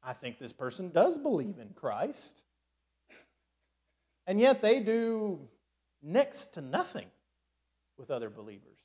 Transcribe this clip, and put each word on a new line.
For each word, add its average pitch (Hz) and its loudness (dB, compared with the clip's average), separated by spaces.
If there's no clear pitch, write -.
I 127 -8
think 123 -10
this 117 -12
person 139 -6
does 233 4
believe 175 -2
in 110 -16
Christ. 131 -6
And 196 0
yet 262 6
they 226 6
do 220 0
next 220 -2
to 165 -12
nothing 135 -6
with 127 -20
other 117 -4
believers. 107 -18